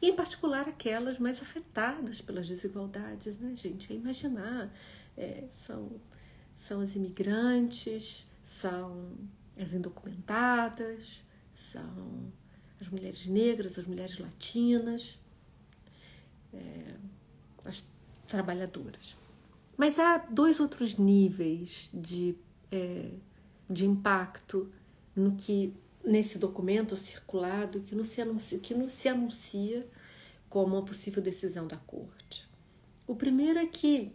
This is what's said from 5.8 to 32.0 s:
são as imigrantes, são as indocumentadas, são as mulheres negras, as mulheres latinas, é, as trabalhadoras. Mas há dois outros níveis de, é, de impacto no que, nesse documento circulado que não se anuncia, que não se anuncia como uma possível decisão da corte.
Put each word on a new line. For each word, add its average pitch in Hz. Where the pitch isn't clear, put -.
são 202
as 196
imigrantes, 220
são 180
as 175
indocumentadas, 226
são 170
as 190
mulheres 185
negras, 208
as 175
mulheres 180
latinas, 233
é, 82
as -
trabalhadoras. 175
Mas 294
há 330
dois 302
outros 247
níveis 185
de, 175
é, 180
de 185
impacto 196
no 196
que, 196
nesse 214
documento 202
circulado 196
que 196
não 220
se 220
anuncia, 220
que 233
não 254
se -
anuncia 240
como 190
uma 196
possível 196
decisão 180
da 156
corte. -